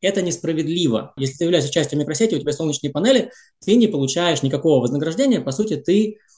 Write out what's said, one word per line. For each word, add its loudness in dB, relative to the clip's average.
это 0
несправедливо. -2
Если -4
ты -4
являешься 2
частью -2
микросети, 0
у 0
тебя -4
солнечные -4
панели, 2
ты 2
не 6
получаешь 0
никакого 2
вознаграждения, 0
по -6
сути, -2
ты 0